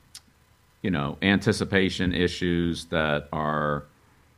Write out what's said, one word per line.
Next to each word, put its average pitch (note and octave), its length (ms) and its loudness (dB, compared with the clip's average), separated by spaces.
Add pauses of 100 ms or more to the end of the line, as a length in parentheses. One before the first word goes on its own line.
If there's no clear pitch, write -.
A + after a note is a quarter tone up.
(800)
you G2+ 100 0
know, D2 300 -2
anticipation F#2+ 920 2
issues E2+ 720 0
that D2+ 460 -2
are, D2+ 540 -2 (520)